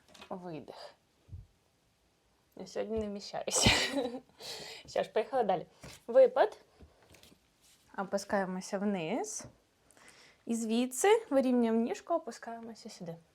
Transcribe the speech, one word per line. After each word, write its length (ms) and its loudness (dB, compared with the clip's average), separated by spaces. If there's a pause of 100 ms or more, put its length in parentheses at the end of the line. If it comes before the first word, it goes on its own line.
(280)
видих. 680 -14 (1600)
Я 100 -14
сьогодні 320 -6
не 80 -4
вміщаюся. 640 -2
<laughs> 400 6 (760)
Що 160 -2
ж, 60 -6
поїхали 360 0
далі. 220 -2 (400)
Випад. 540 6 (1400)
Опускаємося 800 -4
вниз. 640 -4 (1040)
І 80 -4
звідси 760 2
вирівнюємо 500 4
ніжку, 340 -4
опускаємося 760 -10
сюди. 260 -12 (180)